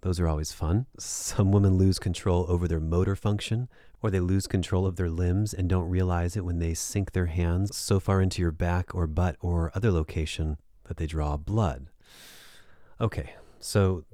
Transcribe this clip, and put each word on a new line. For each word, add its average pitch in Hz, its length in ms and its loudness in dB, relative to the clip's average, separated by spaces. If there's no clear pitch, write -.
Those 90 180 -2
are 85 80 2
always 78 240 -2
fun. 92 360 0
Some - 540 0
women 98 240 6
lose 95 220 4
control 90 500 0
over 87 180 2
their 80 140 0
motor 90 340 2
function, 110 540 -2
or 110 100 0
they 95 80 2
lose 92 260 2
control 95 400 0
of 90 120 -2
their 87 120 -2
limbs 90 440 0
and 92 160 -2
don't 90 200 2
realize 90 460 0
it 104 80 -4
when 85 160 -2
they 82 140 0
sink - 400 -4
their 90 140 0
hands 87 500 0
so - 220 0
far 95 220 2
into 92 200 0
your 85 100 0
back 87 420 -2
or 87 140 -2
butt 87 320 0
or 85 340 0
other 101 180 2
location 78 640 -2
that - 120 -10
they 80 100 -4
draw 76 280 -2
blood. 76 520 -2
Okay, 98 320 -4
so 95 540 0